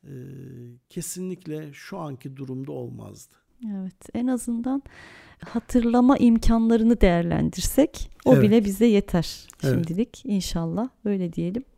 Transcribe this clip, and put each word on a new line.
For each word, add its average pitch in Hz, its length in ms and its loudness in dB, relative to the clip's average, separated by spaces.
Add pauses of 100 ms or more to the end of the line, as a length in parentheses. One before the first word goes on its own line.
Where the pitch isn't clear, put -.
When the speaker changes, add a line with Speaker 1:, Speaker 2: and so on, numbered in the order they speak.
Speaker 1:
e, 147 60 -20 (760)
kesinlikle 170 840 -10
şu - 260 -14
anki 139 380 -12
durumda 135 360 -10
olmazdı. 120 640 -14 (320)
Speaker 2:
Evet, 190 300 -10 (180)
en 240 120 -4
azından 254 560 -4 (560)
hatırlama 247 800 2
imkanlarını 226 840 4
değerlendirsek 170 1080 2 (140)
o 254 100 8
Speaker 1:
Evet. 139 80 6
Speaker 2:
bile 214 220 4
bize 202 220 0
yeter 202 600 0 (160)
Speaker 1:
Evet. 135 120 0
Speaker 2:
şimdilik, 170 500 -4
inşallah 185 640 -4 (160)
öyle 185 280 -4
diyelim. 180 320 -6 (140)